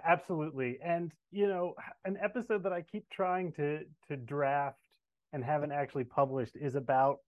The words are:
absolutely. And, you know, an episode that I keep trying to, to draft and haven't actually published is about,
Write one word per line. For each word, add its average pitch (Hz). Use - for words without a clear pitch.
absolutely. 156
And, 170
you 202
know, 180
an 190
episode 208
that 190
I 175
keep -
trying 180
to, 151
to 151
draft 139
and 135
haven't 147
actually 143
published 131
is 135
about, 135